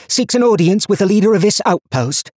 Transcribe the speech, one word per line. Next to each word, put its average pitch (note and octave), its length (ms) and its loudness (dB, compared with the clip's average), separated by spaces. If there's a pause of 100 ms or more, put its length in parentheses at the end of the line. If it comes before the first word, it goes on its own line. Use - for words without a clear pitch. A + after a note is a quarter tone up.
seeks - 300 -2
an A#3+ 80 2
audience G3+ 440 2
with G3+ 120 0
the G3 60 2
leader G#3 280 2
of F#3 80 0
this G#3 240 0
outpost. C#3 720 -4